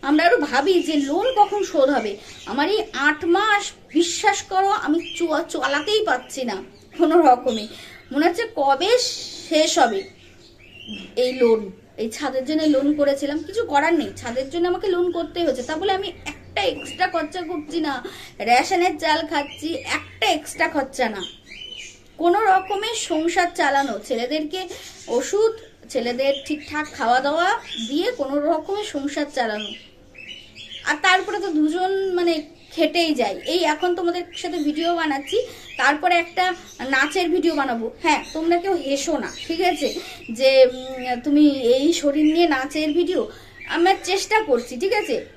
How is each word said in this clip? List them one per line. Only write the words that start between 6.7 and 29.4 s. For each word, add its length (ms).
কোনো 220
রকমে, 480
মনে 160
হচ্ছে 140
কবে 420
শেষ 300
হবে 240
এই 160
লোন। 400
এই 140
ছাদের 340
জন্য 180
লোন 320
করেছিলাম, 440
কিছু 280
করার 280
নেই, 220
ছাদের 340
জন্য 180
আমাকে 180
লোন 260
করতেই 320
হচ্ছে। 180
তা 140
বলে 160
আমি 160
একটা 540
এক্সট্রা 440
খরচা 340
করছি 400
না, 240
রেশনের 580
চাল 280
খাচ্ছি, 480
একটা 520
এক্সট্রা 420
খরচা 400
না, 160
কোনো 280
রকমে 500
সংসার 600
চালানো, 440
ছেলেদেরকে 600
ওষুধ, 440
ছেলেদের 460
ঠিকঠাক 460
খাওয়া 280
দাওয়া 400
দিয়ে 220
কোনো 300
রকমে 440
সংসার 500
চালানো। 380